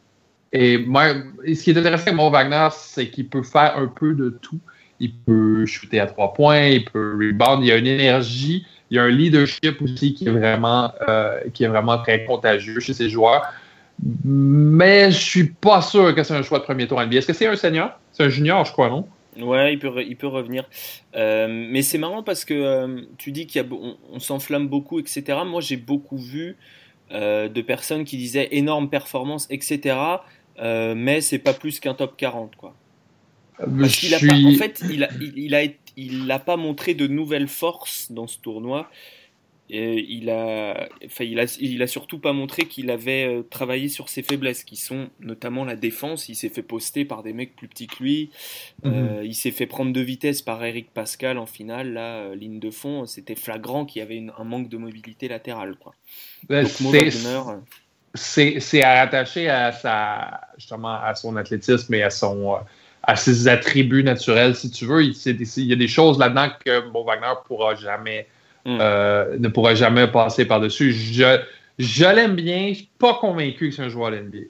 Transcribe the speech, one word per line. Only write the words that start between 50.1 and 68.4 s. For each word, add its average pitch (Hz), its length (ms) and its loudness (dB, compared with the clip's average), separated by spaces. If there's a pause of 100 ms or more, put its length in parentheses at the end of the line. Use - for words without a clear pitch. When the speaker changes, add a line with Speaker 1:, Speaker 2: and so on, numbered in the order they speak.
Speaker 2:
par 113 240 -8
Eric 117 280 -10
Pascal 127 440 -6
en 113 80 -10
finale, 117 480 -12
là, 113 240 -10
euh, 98 180 -12
ligne 107 240 -14
de 110 100 -8
fond. 139 360 -10
C'était 110 300 -14
flagrant 117 500 -8
qu'il 123 160 -12
y - 20 -10
avait 110 140 -14
une, 110 200 -16
un 113 60 -14
manque 120 240 -8
de 113 80 -14
mobilité 113 540 -14
latérale, 110 500 -12
quoi. - 140 -20 (560)
Speaker 1:
Ben, 143 140 2
Speaker 2:
Donc, - 180 -2
Mo 135 100 -2
Speaker 1:
c'est, 151 180 8
Speaker 2:
Wagner, 123 420 -6
euh, 104 60 -14 (560)
Speaker 1:
c'est, 147 460 0
c'est 139 240 2
à 131 120 8
rattacher 131 520 0
à 123 240 0
sa, 107 720 -6 (160)
justement, 113 380 -10
à 110 200 -6
son 113 220 -8
athlétisme 117 560 -2
et 107 100 0
à 101 60 2
son, 101 460 -4
euh, - 20 -2 (460)
à 113 120 2
ses 120 320 2
attributs 127 560 4
naturels, 123 500 2
si 123 160 -10
tu 120 160 -12
veux. 151 200 4
Il, 123 100 -2
c'est, 120 300 -4
c'est, 120 160 -6
il 131 60 -2
y 123 60 4
a 123 40 0
des 123 100 2
choses 151 320 6
là-dedans 135 300 2 (160)
que 123 240 0
Mo 117 160 -6
Wagner 113 300 -4 (120)
pourra 107 280 -2
jamais, 107 520 -8 (360)